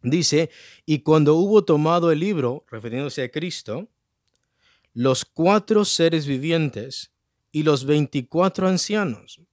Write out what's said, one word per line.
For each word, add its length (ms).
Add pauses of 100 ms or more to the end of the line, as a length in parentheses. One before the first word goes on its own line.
Dice, 480 (360)
"Y 140
cuando 340
hubo 320
tomado 440
el 100
libro", 500
refiriéndose 540
a 60
Cristo, 600 (1040)
"los 320
cuatro 580
seres 420
vivientes 880 (400)
y 100
los 220
veinticuatro 800
ancianos". 760 (100)